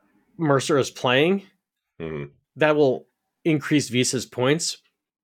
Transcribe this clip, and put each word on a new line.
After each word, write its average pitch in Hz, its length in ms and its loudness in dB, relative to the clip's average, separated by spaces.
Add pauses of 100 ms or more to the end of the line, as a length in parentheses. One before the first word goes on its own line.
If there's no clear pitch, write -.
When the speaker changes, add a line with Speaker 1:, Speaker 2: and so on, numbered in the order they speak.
(360)
Speaker 1:
Mercer 143 420 2
is 117 120 0
playing, 151 520 0 (580)
Speaker 2:
Mm-hmm. 78 240 -8 (320)
Speaker 1:
that 151 200 2
will 139 300 2 (380)
increase 151 440 0
Visa's 123 380 -2
points, 139 520 -2 (460)